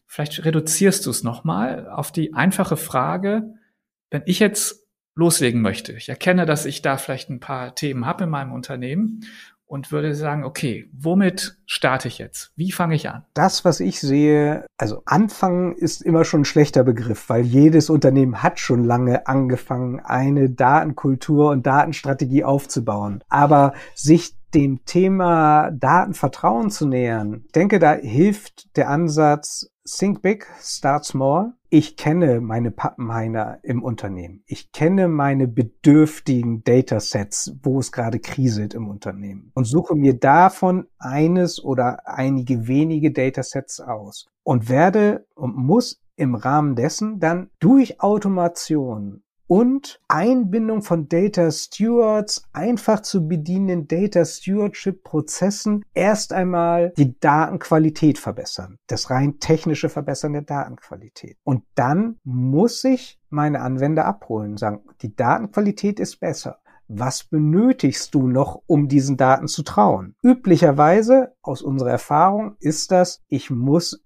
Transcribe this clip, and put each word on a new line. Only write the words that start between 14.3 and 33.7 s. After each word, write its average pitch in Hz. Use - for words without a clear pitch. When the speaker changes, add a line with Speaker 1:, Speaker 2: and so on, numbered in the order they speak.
Speaker 2:
also 104
anfangen 180
ist -
immer 160
schon 156
ein 135
schlechter 147
Begriff, 117
weil 120
jedes 147
Unternehmen 131
hat -
schon 123
lange 123
angefangen, 127
eine 135
Datenkultur 147
und 135
Datenstrategie 139
aufzubauen. 110
Aber 143
sich 165
dem 139
Thema 170
Datenvertrauen 180
zu 151
nähern, 113
ich -
denke, 202
da 151
hilft 160
der 131
Ansatz 151
Think 196
Big, 208
Start -
Small. 151
Ich 156
kenne 151
meine 117
Pappenheimer 113
im 120